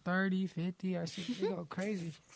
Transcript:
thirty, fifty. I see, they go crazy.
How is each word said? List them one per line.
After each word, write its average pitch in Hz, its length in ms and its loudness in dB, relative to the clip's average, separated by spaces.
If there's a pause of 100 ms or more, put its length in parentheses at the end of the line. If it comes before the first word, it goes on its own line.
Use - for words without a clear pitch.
thirty, 190 420 4
fifty. 180 500 -2
I 170 100 0
see, 175 160 -6 (180)
they 427 80 2
go 175 200 -2
crazy. 185 440 -2 (240)